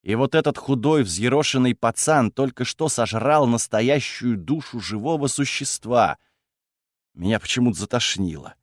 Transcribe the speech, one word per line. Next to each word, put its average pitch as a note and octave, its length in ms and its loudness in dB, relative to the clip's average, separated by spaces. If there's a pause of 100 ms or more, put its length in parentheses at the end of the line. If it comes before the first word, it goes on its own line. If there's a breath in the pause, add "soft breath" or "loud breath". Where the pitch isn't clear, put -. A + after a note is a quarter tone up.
И G2+ 140 -2
вот C3 200 0
этот D3+ 220 2
худой, C#3 460 0
взъерошенный B2 720 0
пацан A#2+ 560 2
только C3 340 -2
что D#3 240 -4
сожрал A#2+ 580 2
настоящую A#2+ 880 0
душу B2 420 -4
живого A2+ 480 -4
существа. A#2+ 920 0 (960)
Меня G2 260 0
почему-то A#2+ 400 0
затошнило. F#2 840 -4